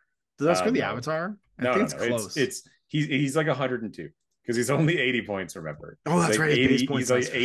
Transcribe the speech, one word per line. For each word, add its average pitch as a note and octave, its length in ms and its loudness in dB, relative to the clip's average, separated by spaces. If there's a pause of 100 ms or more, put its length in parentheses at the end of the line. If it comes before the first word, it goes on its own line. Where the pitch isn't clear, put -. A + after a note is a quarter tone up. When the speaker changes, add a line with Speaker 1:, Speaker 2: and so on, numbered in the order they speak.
(380)
Speaker 1:
Does C#3 100 0
that E3+ 40 6
Speaker 2:
Uh, F3+ 40 4
Speaker 1:
score F#3 160 2
the - 80 2
Speaker 2:
no. G2+ 60 0
Speaker 1:
Avatar? D#3 520 -6 (220)
I B2 40 -4
Speaker 2:
No, B2 100 2
Speaker 1:
think D3+ 60 2
Speaker 2:
no, A3 60 2
Speaker 1:
it's - 80 -4
Speaker 2:
no. - 140 -2
Speaker 1:
close. A#2 180 0
Speaker 2:
It's, F2+ 120 -10
it's, - 320 -2 (180)
he's, D3+ 200 0
he's, C#3 280 0
like, D#3 120 2
a D3 80 2
hundred B2+ 280 -4
and F#2+ 100 -8
two D#2 160 -12 (360)
'cause A#2 100 -2
he's A#2+ 160 0
only D#3+ 280 2
eighty B2 240 0
points, F#2+ 320 -6
remember? D#2 420 -12 (100)
Speaker 1:
Oh, E3+ 120 2
that's E3 140 2
Speaker 2:
He's, A2 60 4
like, D#3 80 2
Speaker 1:
right, - 20 4
his B2 100 4
Speaker 2:
eighty, - 180 4
Speaker 1:
base C3 100 0
points C3 220 0
Speaker 2:
he's, - 20 2
like, B2 100 4
Speaker 1:
are B2 40 -2
so - 80 -6
cheap. B2 120 0